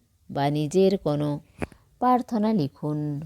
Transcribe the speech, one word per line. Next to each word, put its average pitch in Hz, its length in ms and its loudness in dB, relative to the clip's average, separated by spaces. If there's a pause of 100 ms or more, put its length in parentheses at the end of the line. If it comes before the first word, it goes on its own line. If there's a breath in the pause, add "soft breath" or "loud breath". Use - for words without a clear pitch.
(300)
বা 143 200 0
নিজের 185 480 2
কোনো 147 300 -2 (680 loud breath)
প্রার্থনা 240 540 0
লিখুন। 151 460 -2 (280)